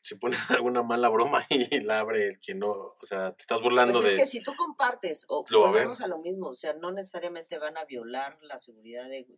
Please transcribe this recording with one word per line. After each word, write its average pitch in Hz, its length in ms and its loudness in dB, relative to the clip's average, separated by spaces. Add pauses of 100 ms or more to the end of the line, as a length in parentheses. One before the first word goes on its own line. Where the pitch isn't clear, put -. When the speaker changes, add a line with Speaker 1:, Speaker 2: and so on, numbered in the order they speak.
Speaker 1:
si - 140 -10
pones 123 220 -2
<laughs> - 220 2
alguna 123 220 0
mala 117 260 2
broma 127 400 2
y 127 320 2
la 110 200 0
abre 107 280 0
el 98 120 -8
que 98 140 -10
no, 101 160 -4
o 101 360 -10
sea, 95 280 -4
te - 100 -20
estás 113 180 -2
burlando 123 320 6
Speaker 2:
Pues 113 100 6
es 104 60 8
Speaker 1:
de 98 80 4
Speaker 2:
que 180 80 6
si 233 160 0
tú 277 140 -10
compartes, 247 720 -4
o 147 200 -4
Speaker 1:
lo 226 140 8
va 185 60 8
a - 20 6
ver. 214 140 6
Speaker 2:
volvemos - 180 -6
a 208 40 -4
lo 175 120 -6
mismo, 180 300 -8
o - 40 -8
sea, 151 220 -6
no 170 180 -8
necesariamente 175 680 -8
van 151 200 -8
a 156 80 -10
violar 135 560 -8
la 151 160 -14
seguridad 117 500 -16
de, 135 160 -12 (140)